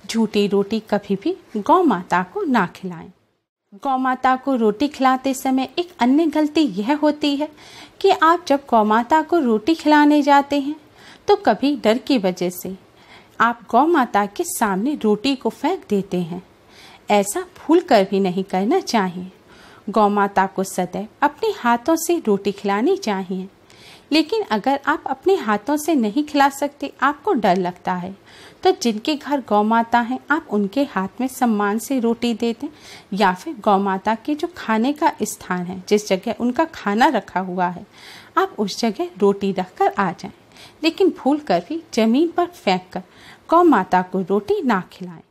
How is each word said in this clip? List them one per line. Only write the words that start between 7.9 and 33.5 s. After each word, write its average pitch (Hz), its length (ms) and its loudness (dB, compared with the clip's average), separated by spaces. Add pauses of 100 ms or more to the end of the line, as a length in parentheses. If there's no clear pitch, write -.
कि 381 100 4
आप 339 360 2
जब 285 220 0
गौ 220 140 4
माता 233 380 2
को 320 180 0
रोटी 240 360 2
खिलाने 294 460 4
जाते 285 380 4
हैं, 285 160 -4 (520)
तो 415 100 6
कभी 269 380 0
डर 220 220 2
की 277 200 0
वजह 180 340 -2
से 185 240 -12 (640)
आप 233 220 0 (100)
गौ 247 160 4
माता 247 400 2
के - 180 -8
सामने 214 500 -2
रोटी 214 400 0
को 233 140 -4
फेंक 359 400 -4
देते 190 320 -2
हैं। 180 220 -8 (680)
ऐसा 208 340 0 (120)
भूल 330 240 2
कर 214 300 4
भी 196 80 0
नहीं 190 240 0
करना 202 380 0
चाहिए। 185 500 -4 (580)
गौ 208 200 2
माता 202 380 0
को 190 160 -4
सदैव 190 440 -6 (140)
अपने 294 320 -2
हाथों 240 440 0
से 330 220 -2
रोटी 202 320 -2
खिलानी 208 460 -2
चाहिए, 190 500 -6 (640)
लेकिन 320 400 0
अगर 277 360 0
आप 294 200 -2
अपने 349 300 0
हाथों 220 400 -2
से 302 180 -2
नहीं 226 280 0
खिला 285 260 2
सकते, 277 420 -8 (100)
आपको 285 320 0
डर 202 240 2
लगता 180 360 -4
है, 180 220 -8 (480)
तो 370 100 4
जिनके 233 420 -2
घर 277 260 -4
गौ 208 220 0
माता 233 360 2
है, 240 200 -4 (120)
आप 320 200 -2
उनके 208 340 0
हाथ 196 360 -6
में 262 60 -2
सम्मान 214 520 0
से 269 200 -4
रोटी 233 340 -2
दे 233 200 -2
दें, 277 140 -10 (460)
या 190 200 2
फिर 302 260 -10